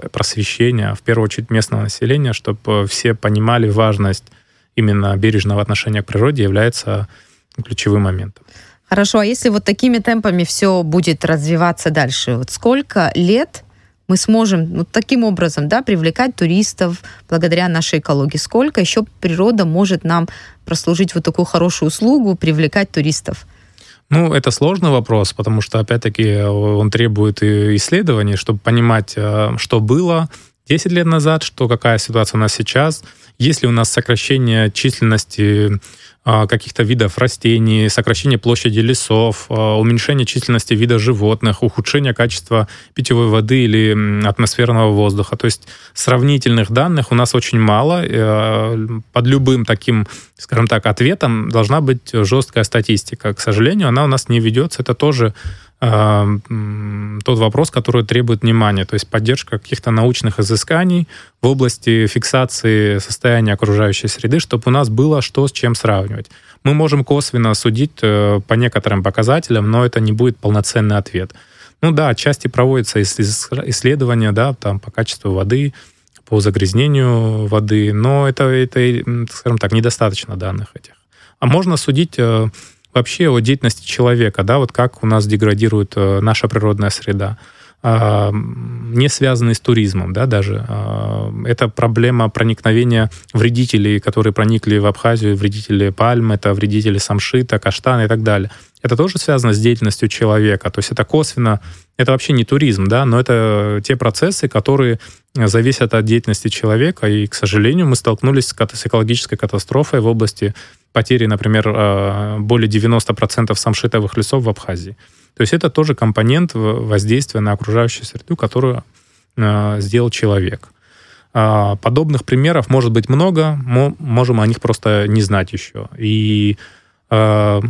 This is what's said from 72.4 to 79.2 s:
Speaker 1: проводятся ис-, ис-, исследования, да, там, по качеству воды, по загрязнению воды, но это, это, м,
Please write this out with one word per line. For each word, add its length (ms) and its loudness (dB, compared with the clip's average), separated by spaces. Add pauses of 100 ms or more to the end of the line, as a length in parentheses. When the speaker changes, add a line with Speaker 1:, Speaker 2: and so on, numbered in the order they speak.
Speaker 1:
проводятся 500 0
ис-, 220 -2
ис-, 280 -4 (200)
исследования, 640 0
да, 200 0
там, 260 -4
по 120 -16
качеству 400 -6
воды, 420 0 (560)
по 120 2
загрязнению 1080 0
воды, 460 0
но 340 2
это, 160 -2
это, 380 0
м, 500 -2